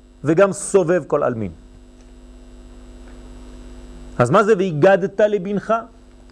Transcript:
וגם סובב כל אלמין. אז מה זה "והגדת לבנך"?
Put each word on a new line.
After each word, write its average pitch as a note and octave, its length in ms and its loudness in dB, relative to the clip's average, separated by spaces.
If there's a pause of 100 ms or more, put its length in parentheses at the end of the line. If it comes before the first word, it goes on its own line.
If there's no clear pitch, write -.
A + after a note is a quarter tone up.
(240)
וגם E3 300 2
סובב F3 540 0
כל D3 160 -2
אלמין. A2+ 280 -4 (2750)
אז B2 120 2
מה F#3+ 140 4
זה G#3 140 4
"והגדת F#3 640 2
לבנך"? G#3 540 -2 (580)